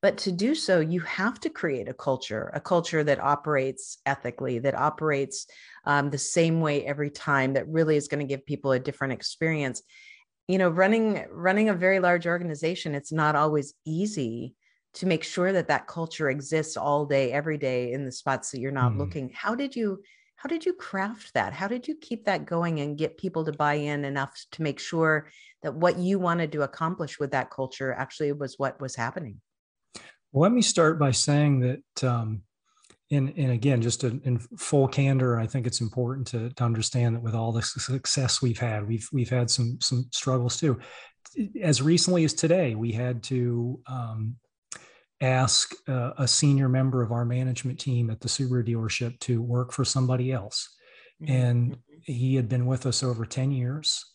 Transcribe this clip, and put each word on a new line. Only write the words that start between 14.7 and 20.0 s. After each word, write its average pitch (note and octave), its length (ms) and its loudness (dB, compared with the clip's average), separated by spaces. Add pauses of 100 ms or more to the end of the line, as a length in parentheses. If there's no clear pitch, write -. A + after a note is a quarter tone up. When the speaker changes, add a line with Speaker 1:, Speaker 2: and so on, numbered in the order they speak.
Speaker 1:
to - 120 -6
make E3 180 2
sure F3+ 280 0
that F#3 160 2
that C#3 200 0
culture D#3+ 420 -4
exists D3 480 -2
all C#3+ 280 2
day, C3+ 260 2
every D3 260 -2
day B2+ 340 -2
in C#3 140 -4
the B2+ 60 -8
spots - 400 -4
that C3+ 80 -8
you're C3 120 -4
not B2+ 220 2
Speaker 2:
Hmm. G2+ 60 -2
Speaker 1:
looking. C3 340 -4
How A3 220 -4
did C4+ 200 -6
you, G3+ 260 -4 (360)